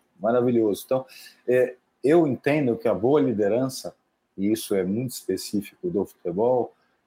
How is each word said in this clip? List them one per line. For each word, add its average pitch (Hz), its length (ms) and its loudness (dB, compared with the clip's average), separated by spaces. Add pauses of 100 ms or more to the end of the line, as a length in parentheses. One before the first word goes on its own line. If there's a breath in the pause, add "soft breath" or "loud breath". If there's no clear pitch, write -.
(180)
maravilhoso. 117 680 0
Então, - 180 -2 (420 loud breath)
é, 127 280 2 (280)
eu 160 240 6
entendo 139 520 0
que 120 100 -2
a 104 60 2
boa 127 260 2
liderança, 107 720 -2 (440)
e 98 120 0
isso 110 240 -2
é 95 100 2
muito 117 260 -2
específico - 800 -6
do 95 160 -2
futebol, 113 680 -2 (320)